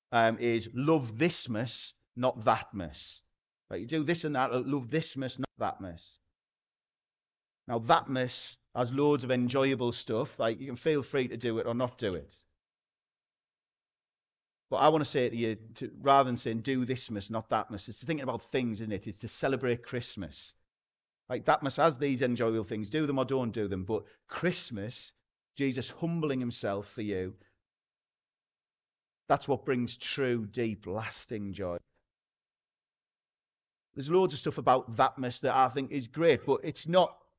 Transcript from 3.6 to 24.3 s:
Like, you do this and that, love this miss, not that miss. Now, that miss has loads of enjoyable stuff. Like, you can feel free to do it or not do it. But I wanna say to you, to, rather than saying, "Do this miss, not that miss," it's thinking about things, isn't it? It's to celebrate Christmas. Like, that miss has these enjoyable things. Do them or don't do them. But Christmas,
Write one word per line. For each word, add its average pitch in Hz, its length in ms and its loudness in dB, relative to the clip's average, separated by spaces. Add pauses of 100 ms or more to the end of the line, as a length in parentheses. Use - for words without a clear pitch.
Like, 95 120 -8
you 117 40 -10
do 156 160 -2
this 165 220 -2
and 151 100 -2
that, 127 320 0
love 135 240 -2
this 156 260 -2
miss, 131 220 -6
not 131 200 -8
that 107 220 -4
miss. 87 380 -14 (1500)
Now, 117 120 0
that 147 280 4
miss 127 480 -4 (180)
has 120 180 0
loads 143 320 4
of 123 60 0
enjoyable 127 640 2
stuff. 120 460 -4
Like, 117 220 0
you 135 60 -10
can 123 100 -8
feel 151 260 2
free 131 260 0
to 120 80 -8
do 117 220 -2
it - 80 -2
or 117 80 0
not 120 240 -2
do 98 160 0
it. - 200 -8 (2250)
But 185 60 0
I 147 120 8
wanna 156 160 6
say 123 240 2
to 117 80 -4
you, 110 200 0 (180)
to, - 160 -10 (100)
rather 139 280 6
than 120 80 0
saying, 120 240 -2
"Do 127 240 0
this 123 260 -4
miss, 104 180 -6
not 113 220 -6
that 110 200 0
miss," 101 180 -10
it's - 140 -16
thinking 147 200 -4
about 123 280 -6
things, 120 300 0
isn't 110 120 -6
it? 92 140 -4
It's 107 120 -10
to 113 100 -10
celebrate 127 540 0
Christmas. - 720 -8 (720)
Like, 127 180 -6
that 156 160 4
miss 135 140 -2
has 143 220 4
these 135 240 0
enjoyable 117 420 2
things. 104 240 -6
Do 156 160 0
them 139 140 0
or 131 60 2
don't 123 280 0
do 104 160 -2
them. 95 160 -4
But 107 200 -2 (220)
Christmas, - 880 -6 (440)